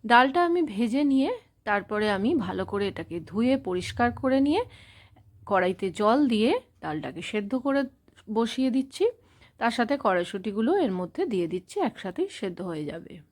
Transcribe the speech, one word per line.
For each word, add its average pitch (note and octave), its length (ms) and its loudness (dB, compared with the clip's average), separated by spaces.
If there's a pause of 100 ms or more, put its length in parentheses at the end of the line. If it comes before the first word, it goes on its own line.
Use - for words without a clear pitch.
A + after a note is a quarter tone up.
ডালটা C4 400 6
আমি F4 160 2
ভেজে A#3+ 420 0
নিয়ে C#4 260 4 (340)
তারপরে G#3 480 0
আমি G3+ 240 0
ভালো F#3+ 300 -2
করে G3+ 220 -4
এটাকে - 320 -8
ধুয়ে A3+ 380 0
পরিষ্কার F#3+ 540 -2
করে C4 300 0
নিয়ে D4+ 200 2 (840)
কড়াইতে F#3 460 0
জল G#3+ 360 2
দিয়ে A3+ 240 4 (300)
ডালটাকে D#3 400 -6
সেদ্ধ G3+ 340 -6
করে C#4 260 0 (520)
বসিয়ে A#3 360 0
দিচ্ছি। C4+ 360 0 (520)
তার A#3 140 0
সাথে A#3 260 0
কড়াইশুঁটিগুলো G3+ 800 0
এর C4+ 140 2
মধ্যে F#3 340 -4
দিয়ে F#3 220 0
দিচ্ছি, F3+ 320 -8
একসাথেই C#4 500 -4
সেদ্ধ F3+ 320 -8
হয়ে D#3+ 240 -6
যাবে। E3 280 -10 (180)